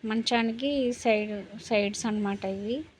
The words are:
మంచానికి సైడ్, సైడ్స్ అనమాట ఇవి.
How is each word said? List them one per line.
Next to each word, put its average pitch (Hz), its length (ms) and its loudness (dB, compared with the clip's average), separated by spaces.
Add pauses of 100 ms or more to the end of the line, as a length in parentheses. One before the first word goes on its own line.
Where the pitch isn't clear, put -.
మంచానికి 233 880 2
సైడ్, 214 680 0
సైడ్స్ 208 440 0
అనమాట 208 380 0
ఇవి. 202 400 -4 (160)